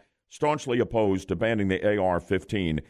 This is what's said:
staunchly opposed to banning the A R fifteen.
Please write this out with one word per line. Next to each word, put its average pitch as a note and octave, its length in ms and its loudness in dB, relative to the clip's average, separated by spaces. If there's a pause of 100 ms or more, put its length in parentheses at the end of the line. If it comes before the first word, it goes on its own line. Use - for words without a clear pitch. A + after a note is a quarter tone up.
(300)
staunchly D3 500 -2
opposed G2+ 480 2
to F#2 80 -2
banning G#2+ 320 0
the F#2+ 180 0
A G#2 120 2
R F#2 240 2
fifteen. F2+ 580 -2 (100)